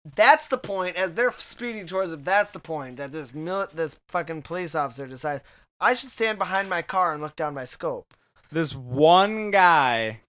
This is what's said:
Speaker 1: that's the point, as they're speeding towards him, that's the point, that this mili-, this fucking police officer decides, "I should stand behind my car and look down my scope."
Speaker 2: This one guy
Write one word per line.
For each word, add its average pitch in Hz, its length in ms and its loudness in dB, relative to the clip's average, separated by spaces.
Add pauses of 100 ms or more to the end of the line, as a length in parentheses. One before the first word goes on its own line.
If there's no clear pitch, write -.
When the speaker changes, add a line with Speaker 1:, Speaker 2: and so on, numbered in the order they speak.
(160)
Speaker 1:
that's 254 320 6
the 254 100 -2
point, 185 380 -4
as 180 180 -2
they're 240 240 0
speeding 220 480 -10
towards 185 260 -4
him, 147 120 -12
that's 196 280 2
the 175 80 -14
point, 135 380 -10
that 139 140 -10
this 147 220 -10
mili-, 180 360 -6
this 156 300 -6 (100)
fucking 165 320 -6
police 170 320 -8
officer 139 320 -4
decides, 131 380 -8 (360)
"I 220 140 2
should 254 160 -6
stand 220 300 -4
behind 190 320 -2
my 170 100 -2
car 175 320 0
and 151 80 -8
look 151 140 -10
down 151 180 -4
my 131 120 -10
scope." 123 460 -8 (400)
Speaker 2:
This 151 220 -2
one 175 760 4
guy 131 760 4